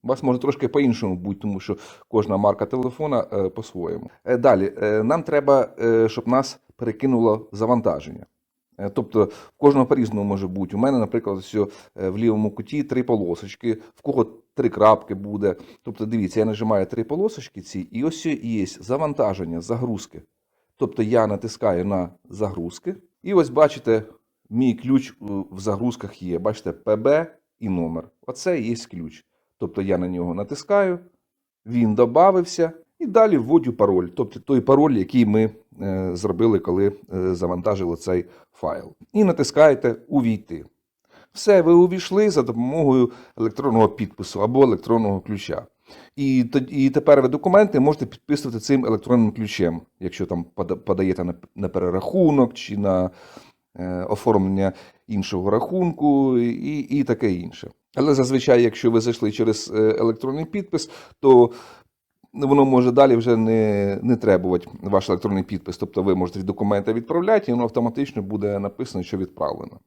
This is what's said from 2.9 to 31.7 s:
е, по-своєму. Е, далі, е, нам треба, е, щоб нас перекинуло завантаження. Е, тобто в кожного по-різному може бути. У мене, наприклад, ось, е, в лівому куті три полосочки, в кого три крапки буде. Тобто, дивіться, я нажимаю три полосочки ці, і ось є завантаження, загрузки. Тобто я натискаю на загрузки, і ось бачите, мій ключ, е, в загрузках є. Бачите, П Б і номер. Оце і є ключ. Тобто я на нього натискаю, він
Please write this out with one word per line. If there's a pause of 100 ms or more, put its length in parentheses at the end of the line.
е,
по-своєму. (160)
Е,
далі,
е,
нам
треба, (140)
е,
щоб
нас (160)
перекинуло
завантаження. (520)
Е,
тобто
в
кожного
по-різному
може
бути.
У
мене,
наприклад,
ось,
е,
в
лівому
куті
три
полосочки, (180)
в
кого (280)
три
крапки
буде. (280)
Тобто,
дивіться,
я
нажимаю
три
полосочки
ці,
і
ось
є
завантаження,
загрузки. (580)
Тобто
я
натискаю
на (200)
загрузки, (280)
і
ось
бачите, (460)
мій
ключ,
е, (360)
в
загрузках
є.
Бачите,
П
Б (240)
і
номер. (180)
Оце
і
є (160)
ключ. (320)
Тобто
я
на
нього
натискаю, (680)
він